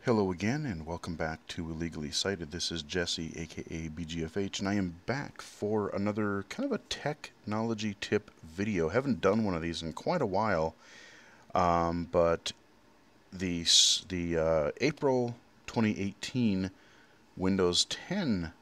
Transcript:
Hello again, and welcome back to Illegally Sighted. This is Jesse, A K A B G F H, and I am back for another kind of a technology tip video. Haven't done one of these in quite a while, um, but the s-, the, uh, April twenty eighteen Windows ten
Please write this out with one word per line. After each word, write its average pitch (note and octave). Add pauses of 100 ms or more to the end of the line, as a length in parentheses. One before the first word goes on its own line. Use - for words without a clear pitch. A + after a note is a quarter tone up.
Hello G#2+
again, A2
and E2
welcome E2+
back D#2+
to E2
Illegally D#2
Sighted. E2+
This F2
is E2
Jesse, E2+
A E2
K -
A D#2+
B D#2+
G E2
F D#2+
H, G2
and G2
I G2+
am F2+
back -
for G#2
another G2+
kind -
of C#4+
a A3+
technology A2
tip - (140)
video. E2+
Haven't A#2
done G2+
one F#2+
of D#2+
these E2
in D#2+
quite E3+
a A#2+
while, F#2 (800)
um, E2+
but E2+ (800)
the F2
s-, -
the, E2+
uh, D#2+ (100)
April B2+ (320)
twenty A2
eighteen G2 (680)
Windows F#2
ten A2+